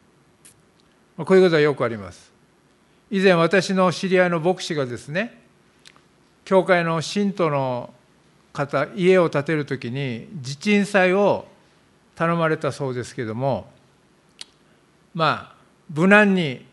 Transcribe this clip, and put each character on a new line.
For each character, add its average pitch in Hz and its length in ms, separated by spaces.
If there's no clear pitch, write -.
ま 165 60
あ、 - 20
こ 185 80
う 190 40
い 185 40
う - 20
こ 185 60
と 160 60
は 151 60
よ 147 120
く 131 100
あ 120 40
り 113 100
ま 92 140
す。 - 200
以 196 80
前、 190 140
私 170 400
の 185 180
知 185 180
り 185 100
合 180 80
い - 20
の 170 100
牧 180 240
師 - 100
が 143 120
で 120 100
す 110 140
ね、 196 320
教 190 180
会 175 200
の 165 180
信 202 320
徒 175 160
の 131 440
方、 156 420
家 185 220
を 170 120
建 147 140
て 160 120
る 151 100
と 139 120
き 123 140
に、 127 380
地 131 140
鎮 208 300
祭 185 280
を 180 320
頼 170 200
ま 165 120
れ 156 100
た 151 140
そ 135 180
う 127 40
で 123 100
す - 120
け 127 100
ど 110 100
も、 120 320
ま 143 380
あ、 - 20
無 160 180
難 208 280
に、 143 380